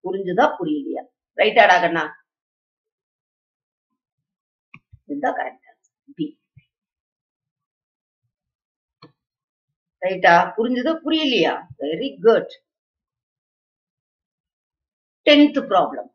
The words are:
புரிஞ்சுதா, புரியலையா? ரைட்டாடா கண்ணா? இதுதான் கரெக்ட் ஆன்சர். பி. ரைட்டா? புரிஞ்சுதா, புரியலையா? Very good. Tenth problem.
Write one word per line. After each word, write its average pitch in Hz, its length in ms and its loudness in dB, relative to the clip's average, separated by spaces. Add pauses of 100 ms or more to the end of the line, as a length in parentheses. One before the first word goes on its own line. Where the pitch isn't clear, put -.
புரிஞ்சுதா, 190 400 -2 (120)
புரியலையா? 143 460 -8 (340)
ரைட்டாடா 208 420 4
கண்ணா? 165 240 -2 (3000)
இதுதான் 285 360 -6
கரெக்ட் - 300 -14
ஆன்சர். - 240 -20 (220)
பி. 156 100 -6 (3750)
ரைட்டா? 185 340 4 (180)
புரிஞ்சுதா, 247 400 -2 (100)
புரியலையா? 285 500 0 (260)
Very 165 300 -6 (160)
good. 214 220 4 (2750)
Tenth 294 300 6 (120)
problem. 190 460 0